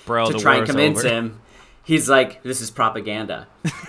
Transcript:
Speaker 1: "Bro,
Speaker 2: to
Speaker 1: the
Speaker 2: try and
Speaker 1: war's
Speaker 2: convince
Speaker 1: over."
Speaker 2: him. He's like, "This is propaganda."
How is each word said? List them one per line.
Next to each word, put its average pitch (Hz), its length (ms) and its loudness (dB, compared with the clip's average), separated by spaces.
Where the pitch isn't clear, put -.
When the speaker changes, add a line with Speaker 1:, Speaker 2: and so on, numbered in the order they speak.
Speaker 1:
"Bro, 117 220 0
Speaker 2:
to 117 60 0
Speaker 1:
the 110 60 -4
Speaker 2:
try 139 140 4
and 127 80 2
Speaker 1:
war's 110 100 -2
Speaker 2:
convince 147 280 2
Speaker 1:
over." 123 100 0
Speaker 2:
him. 113 320 -4
He's 143 260 0
like, 131 320 2
"This 127 200 -8
is 113 100 -10
propaganda." 107 760 -4